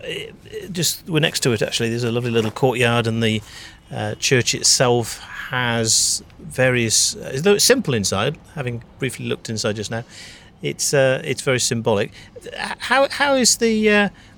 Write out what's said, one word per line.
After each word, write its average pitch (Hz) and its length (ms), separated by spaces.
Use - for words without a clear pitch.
eh, - 280
just, - 360
we're 160 120
next 165 220
to 131 120
it - 80
actually, - 280
there's 117 140
a 117 80
lovely 120 200
little 110 200
courtyard, 120 560
and 113 160
the, 110 180
uh, 107 240
church - 380
itself 120 640
has - 1040
various, 123 760
uh, - 260
though 202 120
it's 202 100
simple 233 300
inside, 107 440
having 123 280
briefly 127 260
looked 120 240
inside 110 280
just 104 140
now, 113 120
it's, 147 320
uh, 135 300
it's 143 180
very 127 180
symbolic. 113 520
H-, - 60
how, 277 300
how 277 260
is 254 220
the, 220 320
uh, 208 200